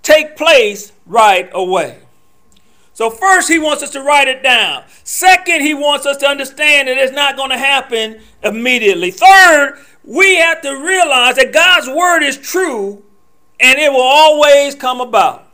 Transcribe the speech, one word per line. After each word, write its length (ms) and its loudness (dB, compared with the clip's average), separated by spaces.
take 320 0
place 560 -2
right 460 2
away? 460 -4
So 160 -4
first, 380 0
he 120 0
wants 220 -4
us 100 -12
to 100 -10
write 260 2
it 160 -6
down. 400 -2
Second, 580 0
he 120 -2
wants 320 -2
us 120 -2
to 100 -2
understand 640 0
that 80 -4
it's 160 -2
not 240 -2
gonna 200 -6
happen 600 -4
immediately. 680 -2
Third, 680 4
we 320 0
have 260 0
to 100 -8
realize 640 -2
that 160 0
God's 340 2
word 360 0
is 140 -4
true 680 -6
and 200 2
it 120 2
will 100 0
always 760 4
come 260 -6
about. 420 -2